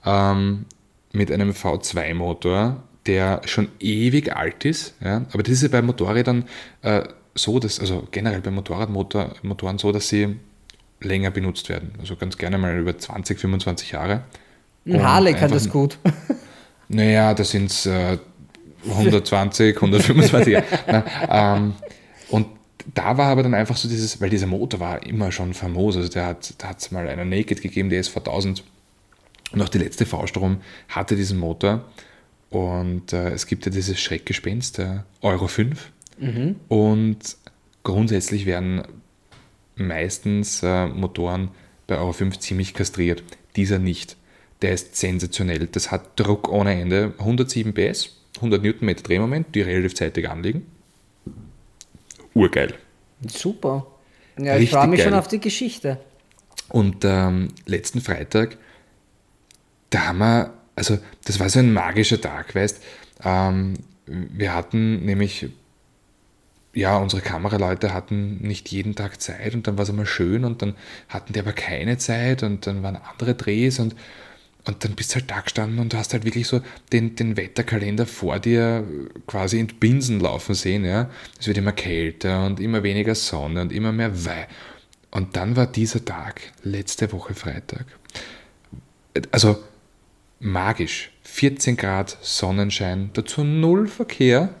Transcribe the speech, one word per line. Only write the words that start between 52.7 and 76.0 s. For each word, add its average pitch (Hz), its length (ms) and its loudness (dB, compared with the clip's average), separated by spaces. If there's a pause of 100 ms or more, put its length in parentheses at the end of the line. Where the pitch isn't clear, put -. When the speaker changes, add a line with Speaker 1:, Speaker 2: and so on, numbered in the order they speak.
Speaker 2:
Super. 135 600 -4 (500)
Ja, 139 180 0
ich - 80 6
Speaker 1:
Richtig 120 80 4
Speaker 2:
freue 139 160 6
mich 175 140 6
schon 170 100 6
Speaker 1:
geil. 202 80 6
Speaker 2:
auf 180 100 -4
die 214 100 -2
Geschichte. 202 600 -4 (680)
Speaker 1:
Und, 98 380 2
ähm, 92 440 2 (160)
letzten 98 360 -4
Freitag, 107 560 -2 (1300)
da - 180 0
haben 90 100 -2
wir, 107 360 4 (220)
also 101 220 0 (260)
das 98 160 -4
war 92 80 2
so 131 120 4
ein 123 120 6
magischer 101 480 2
Tag, 73 340 -8
weißt, 101 280 0 (420)
ähm, 95 520 2 (300)
wir 90 480 -6
hatten 110 520 0
nämlich, 98 420 -2 (1300)
ja, 98 240 2
unsere 98 240 0
Kameraleute 95 720 0
hatten 101 460 -4
nicht 104 300 -6
jeden 101 260 -4
Tag 101 260 -8
Zeit 110 320 -8
und 117 140 -4
dann 101 100 -2
war's 101 120 -2
einmal 104 160 -2
schön 95 380 0
und 117 180 -2
dann 101 140 -2 (320)
hatten - 240 -10
die 107 80 -2
aber 101 140 -4
keine 98 440 -4
Zeit 123 460 0
und 104 240 -2
dann 98 160 -4
waren 98 140 -6
andere - 380 -4
Drehs 127 440 0
und, 113 160 -2 (720)
und 101 160 -8
dann 104 120 -4
bist - 160 -6
du 131 80 0
halt 131 100 -10
da - 120 -6
gestanden 113 360 -4
und 117 160 -2
du 117 40 -2
hast 107 140 -4